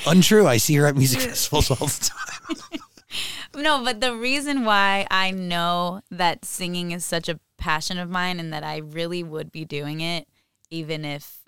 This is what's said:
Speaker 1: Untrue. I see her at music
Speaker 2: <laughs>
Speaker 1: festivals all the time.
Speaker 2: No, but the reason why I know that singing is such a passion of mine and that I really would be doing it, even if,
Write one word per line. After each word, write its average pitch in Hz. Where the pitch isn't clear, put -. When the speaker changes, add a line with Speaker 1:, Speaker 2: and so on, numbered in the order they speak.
Speaker 1:
Untrue. 185
I 123
see 151
her 147
at 143
music 131
Speaker 2:
<laughs> 254
Speaker 1:
festivals -
all 135
the -
time. -
Speaker 2:
No, 285
but 240
the 247
reason 269
why 196
I 190
know 175
that 175
singing 175
is 175
such 170
a 160
passion 165
of 180
mine 180
and 165
that 151
I 156
really 165
would 156
be 156
doing 147
it, 165
even 156
if, 147